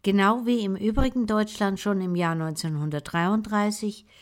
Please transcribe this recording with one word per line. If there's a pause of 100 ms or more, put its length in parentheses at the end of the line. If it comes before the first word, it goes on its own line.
Genau
wie
im
übrigen
Deutschland
schon
im
Jahr
neunzehnhundertdreiunddreißig (160)